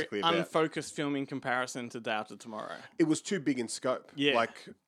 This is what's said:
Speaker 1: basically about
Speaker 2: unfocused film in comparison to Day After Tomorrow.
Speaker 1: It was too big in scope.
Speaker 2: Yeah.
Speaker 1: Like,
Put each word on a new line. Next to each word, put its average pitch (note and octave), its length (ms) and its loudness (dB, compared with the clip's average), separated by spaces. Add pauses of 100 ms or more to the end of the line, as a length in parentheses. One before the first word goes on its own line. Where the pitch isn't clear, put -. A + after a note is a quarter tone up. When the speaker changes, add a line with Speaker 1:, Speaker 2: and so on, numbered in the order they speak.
Speaker 1:
basically - 180 -4
about E3+ 160 4
Speaker 2:
unfocused D#3+ 580 0
film C#3+ 220 -2
in C#3 100 -2
comparison B2+ 640 -2
to A#2+ 100 -10
Day A#2 120 -2
After G#2+ 240 -4
Tomorrow. G#2+ 400 -10 (220)
Speaker 1:
It E3+ 100 6
was D#3 120 4
too G3 200 -2
big C#3 180 2
in A2+ 100 -2
scope. - 460 -2
Speaker 2:
Yeah. C#3 200 4
Speaker 1:
Like, A#2 320 2 (220)